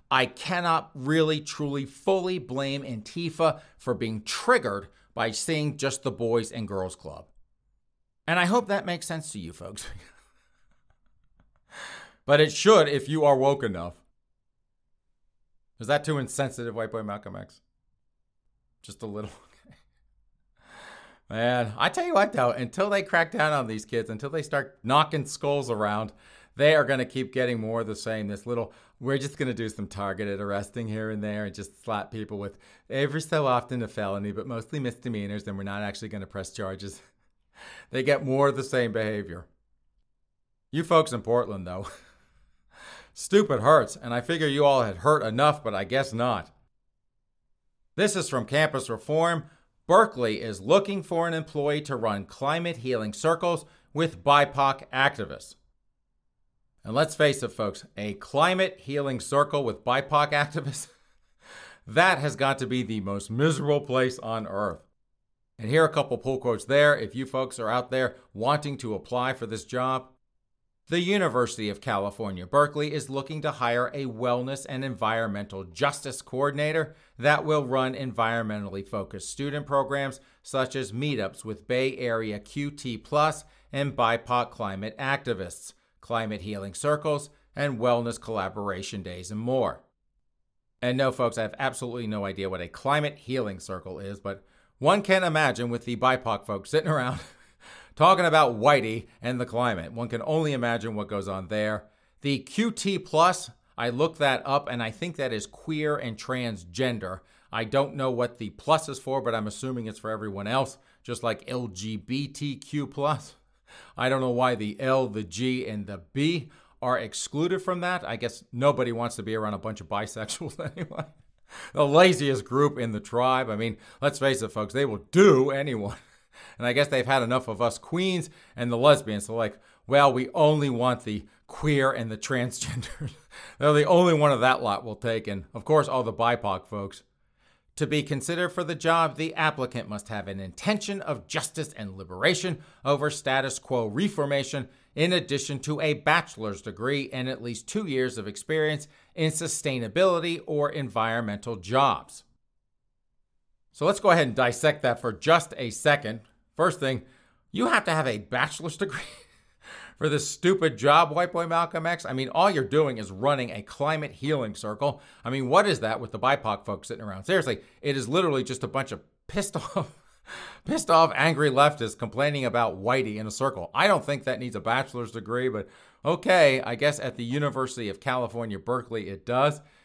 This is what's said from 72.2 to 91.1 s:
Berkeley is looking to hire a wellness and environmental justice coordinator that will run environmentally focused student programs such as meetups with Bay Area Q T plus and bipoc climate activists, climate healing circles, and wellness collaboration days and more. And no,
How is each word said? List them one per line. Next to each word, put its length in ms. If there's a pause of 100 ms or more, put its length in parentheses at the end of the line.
Berkeley 460
is 160
looking 320
to 120
hire 420
a 100
wellness 640
and 160
environmental 800
justice 560
coordinator 760 (240)
that 280
will 180
run 300
environmentally 920
focused 440
student 360
programs 540 (220)
such 340
as 160
meetups 500
with 240
Bay 300
Area 420
Q 320
T 280
plus 460 (280)
and 240
bipoc 540
climate 480
activists, 760 (300)
climate 400
healing 320
circles, 560 (260)
and 220
wellness 420
collaboration 840
days 280
and 100
more. 400 (1000)
And 160
no, 140